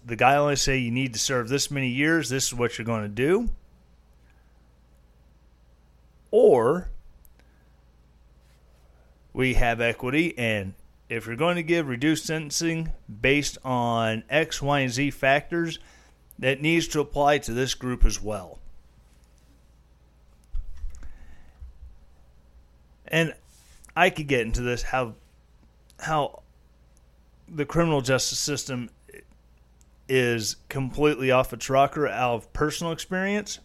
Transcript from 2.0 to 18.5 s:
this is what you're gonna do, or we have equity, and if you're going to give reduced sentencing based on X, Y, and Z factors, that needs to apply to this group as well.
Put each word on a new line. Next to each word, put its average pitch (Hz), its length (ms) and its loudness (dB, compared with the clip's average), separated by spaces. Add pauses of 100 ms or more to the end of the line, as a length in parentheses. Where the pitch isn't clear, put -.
this 127 200 -2
is - 60 -6
what 120 240 -2
you're 113 80 -8
gonna 110 220 -2
do, 160 420 2 (2750)
or 170 580 6 (2500)
we 127 200 0
have 117 260 4
equity, 127 580 0
and 107 360 -2 (360)
if 110 180 -6
you're 117 80 -6
going 170 200 0
to 170 80 -4
give 165 240 0
reduced 143 380 0
sentencing 160 640 -2 (300)
based 139 420 2
on 117 640 0
X, 156 320 0
Y, 143 180 2
and 131 120 0
Z 135 200 -2
factors, 156 680 0 (600)
that 135 220 0
needs 160 280 2
to 151 100 -2
apply 143 380 2
to 113 160 -4
this 127 220 -2
group 123 280 0
as 104 180 4
well. 101 380 -8 (4000)